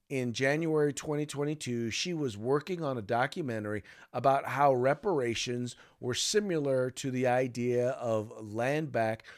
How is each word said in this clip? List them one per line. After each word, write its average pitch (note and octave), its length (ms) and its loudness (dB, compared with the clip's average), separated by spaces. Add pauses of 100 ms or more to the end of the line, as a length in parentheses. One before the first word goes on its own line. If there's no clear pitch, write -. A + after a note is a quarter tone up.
(100)
in B2+ 240 -2
January D3 580 2
twenty D3+ 320 -4
twenty-two C#3+ 680 -4
she F3+ 220 -4
was C#3+ 240 -2
working D3 460 -2
on C3+ 160 -4
a A2 40 -6
documentary A2+ 800 -2 (300)
about C3+ 320 2
how C3+ 300 6
reparations B2 1040 0 (240)
were B2 120 -4
similar C#3+ 760 2
to C3+ 200 -6
the B2+ 160 0
idea B2 640 2
of A2+ 640 -2
land C3+ 400 -2
back A2+ 300 0 (160)